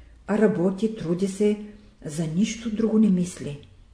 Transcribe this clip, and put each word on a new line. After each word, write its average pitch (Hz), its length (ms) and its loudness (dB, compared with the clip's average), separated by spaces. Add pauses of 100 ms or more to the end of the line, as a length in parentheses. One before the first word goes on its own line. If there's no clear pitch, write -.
(280)
а 208 100 0
работи, 196 580 2
труди 175 320 -2
се, 208 380 0 (400)
за 156 220 -4
нищо 208 480 -2
друго 220 240 2
не 214 100 6
мисли. 175 580 -2 (260)